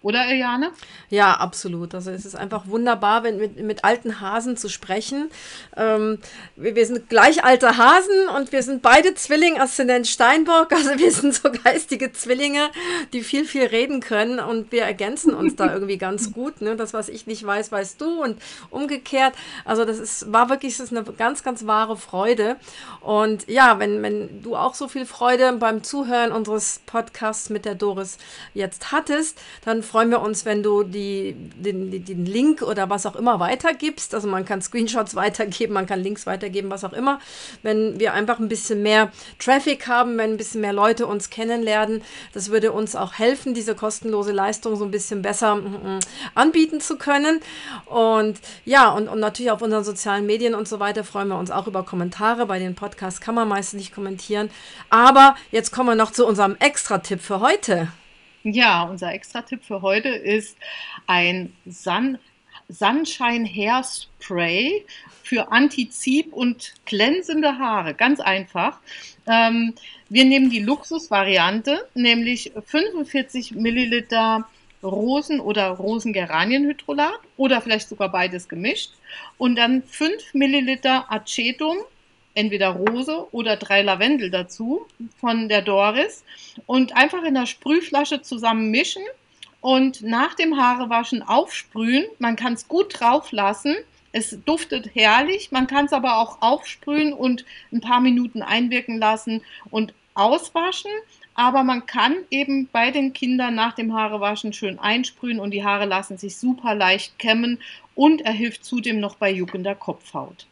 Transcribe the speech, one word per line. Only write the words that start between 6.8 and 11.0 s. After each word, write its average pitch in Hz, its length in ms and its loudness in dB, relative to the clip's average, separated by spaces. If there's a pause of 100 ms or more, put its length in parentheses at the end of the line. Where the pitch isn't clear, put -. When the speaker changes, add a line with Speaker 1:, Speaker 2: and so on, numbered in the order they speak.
Speaker 2:
sind 233 240 -6
gleich 277 340 6
alte 247 340 6
Hasen 370 600 6
und 269 140 -4
wir 269 100 0
sind 254 220 -6
beide 320 320 8
Zwilling, 311 440 2
Aszendent 247 480 2
Steinbock. 320 640 4
Also 294 260 4
wir 330 140 6